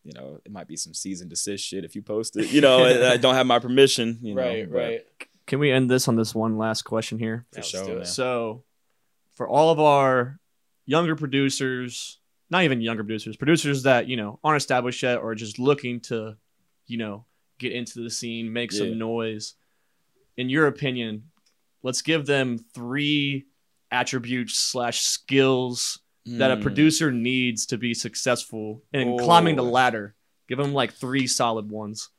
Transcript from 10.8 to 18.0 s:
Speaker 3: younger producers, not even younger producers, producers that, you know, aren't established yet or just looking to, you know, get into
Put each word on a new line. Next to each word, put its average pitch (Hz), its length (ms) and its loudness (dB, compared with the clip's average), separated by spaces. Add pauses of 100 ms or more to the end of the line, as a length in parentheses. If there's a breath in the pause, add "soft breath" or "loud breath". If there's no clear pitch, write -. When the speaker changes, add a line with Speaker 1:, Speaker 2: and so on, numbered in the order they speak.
Speaker 3:
younger 160 280 2
producers, 135 1040 -2 (300)
not 180 140 2
even 131 180 2
younger 113 220 -4
producers, 107 340 -8
producers 143 460 2
that, 123 240 4
you 127 100 -4
know, 107 260 -8
aren't 151 140 2
established 127 460 -2
yet 123 160 0
or 113 160 -6
just 107 240 -10
looking 127 420 0
to, 110 340 -8 (520)
you 120 100 -8
know, 110 280 -8 (340)
get 123 120 -6
into 120 300 -10